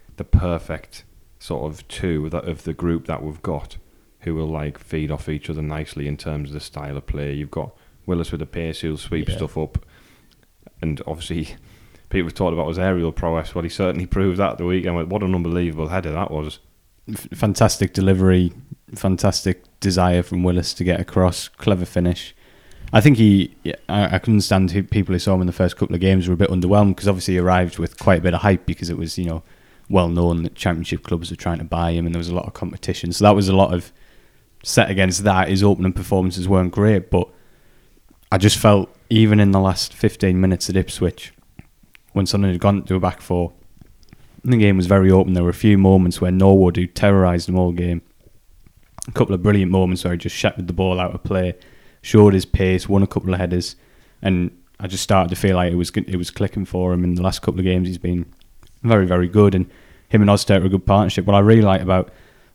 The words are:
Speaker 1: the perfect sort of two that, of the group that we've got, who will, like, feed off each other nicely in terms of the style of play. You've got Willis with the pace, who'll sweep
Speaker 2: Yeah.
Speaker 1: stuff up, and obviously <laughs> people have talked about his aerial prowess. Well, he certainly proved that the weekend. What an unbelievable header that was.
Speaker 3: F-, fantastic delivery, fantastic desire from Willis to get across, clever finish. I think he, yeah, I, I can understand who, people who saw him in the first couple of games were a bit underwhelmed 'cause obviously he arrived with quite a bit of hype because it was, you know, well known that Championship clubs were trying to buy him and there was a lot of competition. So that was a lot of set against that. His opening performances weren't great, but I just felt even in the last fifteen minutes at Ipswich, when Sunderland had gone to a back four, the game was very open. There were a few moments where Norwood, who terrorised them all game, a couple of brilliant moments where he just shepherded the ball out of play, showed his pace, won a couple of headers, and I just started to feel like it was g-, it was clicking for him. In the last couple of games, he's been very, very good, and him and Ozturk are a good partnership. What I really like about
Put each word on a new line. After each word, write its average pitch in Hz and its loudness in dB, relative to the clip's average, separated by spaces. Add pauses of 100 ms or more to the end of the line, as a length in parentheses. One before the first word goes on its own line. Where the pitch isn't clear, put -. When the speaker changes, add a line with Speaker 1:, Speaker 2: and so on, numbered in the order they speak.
(180)
Speaker 1:
the - -12
perfect - -4 (360)
sort 76 -8
of - -18
two 80 -6
that, 82 -8
of 82 -10
the 82 -8
group 85 -4
that 78 -8
we've 76 -12
got, - -10 (440)
who 82 -8
will, 78 -6
like, 76 -8
feed 78 -8
off 76 -10
each 76 -10
other 78 -8
nicely 76 -10
in 73 -8
terms 73 -10
of - -16
the 73 -12
style 71 -14
of 69 -14
play. 71 -8
You've 73 -10
got - -10 (300)
Willis 85 -4
with 82 -8
the 78 -8
pace, 82 -10
who'll 78 -6
sweep 78 -6
Speaker 2:
Yeah. - -4
Speaker 1:
stuff 80 -8
up, 78 -8 (1000)
and 78 -6
obviously 78 -10 (260)
<laughs> - -20
people 90 -2
have 76 -12
talked 87 -2
about 80 -4
his 82 -6
aerial 92 -2
prowess. 82 -6
Well, 87 -6
he 85 -6
certainly 90 -4
proved 95 -2
that 95 -4
the 87 -6
weekend. 87 -2
What 104 -4
an 92 -2
unbelievable 85 -4
header 85 -6
that 82 -6
was. 76 -10 (520)
Speaker 3:
F-, - -12
fantastic 104 0
delivery, 92 2 (400)
fantastic 95 -2 (160)
desire 90 2
from 90 -4
Willis 90 -2
to - -6
get 87 0
across, 90 0
clever 92 -2
finish. - -4 (580)
I 110 6
think 131 6
he, 101 4
yeah, - -8 (140)
I, 101 0
I 92 0
can 113 0
understand 95 2
who, 98 -2
people 95 -2
who 87 0
saw 98 0
him 92 2
in 90 0
the 87 -4
first 90 -2
couple 90 -2
of 87 2
games 95 4
were 90 2
a 85 0
bit 98 2
underwhelmed 92 2
'cause 101 -4
obviously 92 -2
he 90 2
arrived 90 0
with 82 -6
quite 92 2
a - -6
bit 87 0
of 85 -4
hype 98 0
because 85 -6
it 85 -6
was, 82 -8
you 90 -4
know, 82 -6 (480)
well 90 2
known 85 0
that - -8
Championship 85 -4
clubs 82 -6
were 87 -12
trying 85 -6
to 80 -8
buy 85 -2
him 85 -2
and 82 -4
there 85 -4
was 85 -8
a 87 -6
lot 87 -6
of - -14
competition. 87 -10
So - -2
that 104 8
was 101 2
a 95 2
lot 95 4
of 87 -6 (720)
set - 0
against 95 0
that. 95 2
His 95 0
opening 92 2
performances 92 -2
weren't 92 2
great, 101 0
but 90 -2 (1000)
I 95 0
just 98 4
felt 104 2 (200)
even 110 4
in 101 4
the 95 4
last 95 -2
fifteen 95 0
minutes 92 0
at 92 -2
Ipswich, - -4 (800)
when 98 0
Sunderland 98 0
had 85 -6
gone 101 2
to 92 -2
a 92 2
back 90 -4
four, 87 -4 (920)
the 127 2
game 101 4
was 90 0
very 95 6
open. 92 4
There 87 2
were 87 2
a 87 -2
few 104 4
moments 95 4
where 90 0
Norwood, 95 6
who 90 -2
terrorised 92 2
them 90 0
all 90 0
game, 87 -4 (1080)
a - -14
couple 110 0
of 90 -2
brilliant 101 2
moments 92 0
where 90 -4
he 87 -4
just - -8
shepherded 92 -4
the 90 -6
ball 92 -2
out 90 -4
of 95 -10
play, 92 -2 (460)
showed 104 6
his 95 2
pace, 92 0
won 98 2
a 98 0
couple 92 -4
of 90 -2
headers, 87 -4 (460)
and 90 0 (280)
I 98 -10
just 92 -8
started 92 2
to 90 -4
feel 95 0
like 87 0
it 87 -2
was 87 -2
g-, - -4
it 95 -6
was 87 -6
clicking 101 -6
for 90 -2
him. 90 0
In 87 0
the 87 -2
last 92 -2
couple - -4
of 92 -2
games, 92 0
he's 92 -6
been 87 -4 (580)
very, 110 4
very 90 2
good, 101 6
and 92 0 (400)
him 107 4
and 101 6
Ozturk 101 4
are 92 0
a 92 2
good 95 0
partnership. 98 2
What 101 2
I 101 6
really 110 6
like 95 2
about 92 0 (440)